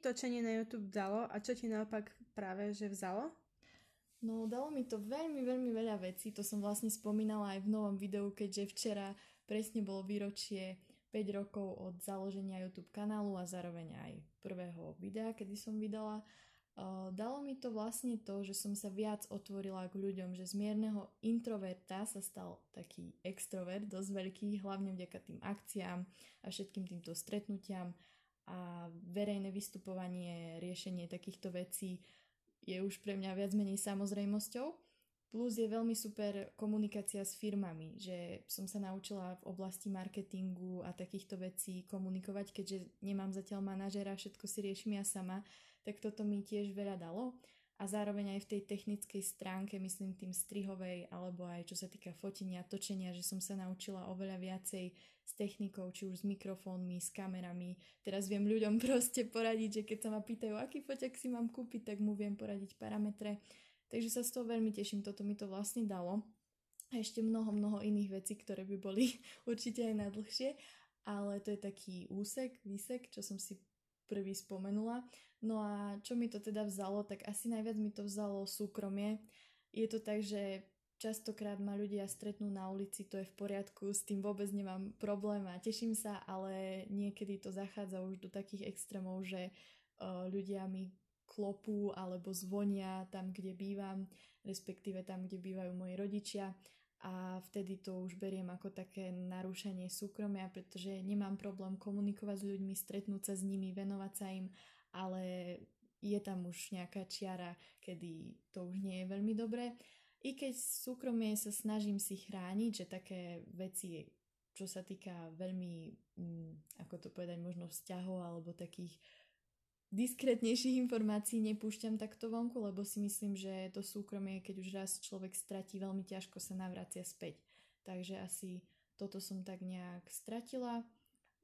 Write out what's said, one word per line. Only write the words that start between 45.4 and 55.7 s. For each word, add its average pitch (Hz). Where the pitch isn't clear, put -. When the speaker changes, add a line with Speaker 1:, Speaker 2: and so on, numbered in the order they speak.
Speaker 2:
tak 208
toto 214
mi 202
tiež 202
veľa 196
dalo. 185
A 196
zároveň 202
aj 202
v -
tej 202
technickej 202
stránke, 190
myslím 190
tým 185
strihovej, 185
alebo 180
aj 175
čo 180
sa 185
týka 175
fotenia, 185
točenia, 190
že 180
som 190
sa 196
naučila 185
oveľa 190
viacej 185
s -
technikou, 196